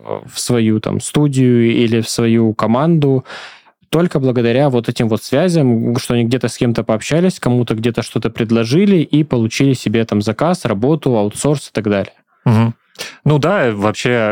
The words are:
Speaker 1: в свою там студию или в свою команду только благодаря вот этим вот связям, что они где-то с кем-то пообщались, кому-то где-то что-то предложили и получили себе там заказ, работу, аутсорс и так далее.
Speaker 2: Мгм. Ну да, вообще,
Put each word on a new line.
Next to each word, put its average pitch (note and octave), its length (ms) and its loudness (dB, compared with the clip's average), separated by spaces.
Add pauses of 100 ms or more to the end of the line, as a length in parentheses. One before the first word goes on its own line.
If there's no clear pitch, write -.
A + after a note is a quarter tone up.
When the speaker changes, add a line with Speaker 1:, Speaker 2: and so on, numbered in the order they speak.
(260)
Speaker 1:
в - 140 -12
свою A2 400 0
там G2+ 200 -2
студию C3 680 2
или A#2 300 2
в A2 80 -6
свою A2+ 460 2
команду C3+ 680 2 (680)
только E3+ 280 0
благодаря B2+ 520 2
вот A#2+ 180 0
этим A#2+ 200 -2
вот A2 140 -2
связям, B2+ 760 0
что - 160 -4
они A#2+ 100 2
где-то A#2+ 240 -2
с - 80 -8
кем-то A#2 260 0
пообщались, D#3+ 560 0
кому-то B2 360 0
где-то A2+ 280 -2
что-то - 280 -4
предложили A#2 680 0
и D3+ 260 0
получили C3 520 0
себе A2+ 300 0
там G#2 180 0
заказ, D3 420 -2
работу, B2+ 520 0
аутсорс A#2+ 520 -2
и - 40 -20
так G#2+ 120 -4
далее. G2+ 280 -2 (340)
Speaker 2:
Мгм. A2+ 280 2 (500)
Ну D3 140 4
да, D#3 340 2
вообще, G#2 380 -2 (220)